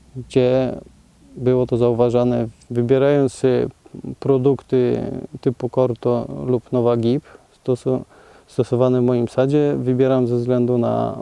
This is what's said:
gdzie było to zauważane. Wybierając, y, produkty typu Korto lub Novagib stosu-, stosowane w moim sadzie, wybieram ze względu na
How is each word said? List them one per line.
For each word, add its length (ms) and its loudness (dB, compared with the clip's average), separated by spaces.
gdzie 600 0
było 280 2
to 120 0
zauważane. 720 2
Wybierając, 760 2
y, 260 2
produkty 920 0
typu 280 -4
Korto 580 -2
lub 260 -2
Novagib 520 0
stosu-, 500 -4
stosowane 540 0
w 20 0
moim 240 0
sadzie, 500 0
wybieram 500 0
ze 80 -2
względu 420 0
na 440 -2